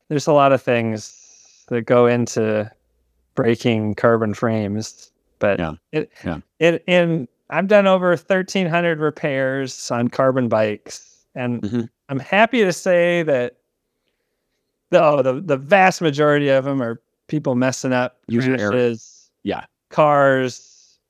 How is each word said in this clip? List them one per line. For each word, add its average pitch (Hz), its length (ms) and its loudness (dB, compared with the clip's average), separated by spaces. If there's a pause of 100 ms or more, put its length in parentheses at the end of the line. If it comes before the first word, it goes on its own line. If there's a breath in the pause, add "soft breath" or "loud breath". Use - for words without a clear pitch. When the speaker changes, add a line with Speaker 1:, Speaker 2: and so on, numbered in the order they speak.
Speaker 1:
there's 151 180 -2
a 160 60 2
lot 139 180 6
of 127 100 2
things - 1080 -6
that 120 140 -4
go 123 220 4
into 110 640 0 (640)
breaking 113 640 0
carbon 113 400 0
frames, 107 760 -6 (280)
but 101 200 0
Speaker 2:
Yeah. 80 140 -4 (180)
Speaker 1:
it, 156 200 -6 (120)
Speaker 2:
Yeah. 82 160 -6 (200)
Speaker 1:
it, 165 280 0
and 170 400 0 (220)
I've 170 180 -4
done 202 200 4
over 180 300 2
thirteen 190 500 -2
hundred 170 320 -2
repairs 135 920 -4
on 120 160 -2
carbon 131 420 0
bikes, - 760 -4 (100)
and 120 260 -6
Speaker 2:
Mm-hmm. 110 200 -4 (280)
Speaker 1:
I'm 135 100 -4
happy 220 440 0
to 185 100 2
say 175 500 0
that 127 340 -2 (1300)
the, 175 120 4
oh, 147 180 2
the, 131 200 0
the 147 160 -2
vast 185 440 2
majority 147 480 2
of 135 160 2
them 139 160 -4
are 117 200 -6 (260)
people 147 280 -2
messing 127 380 -2
up, 123 240 -2 (100)
Speaker 2:
User 127 280 0
error. 104 160 -2
Speaker 1:
crashes, 120 580 -4 (140)
Speaker 2:
Yeah. 98 220 -6 (240)
Speaker 1:
cars. 139 1120 0 (100)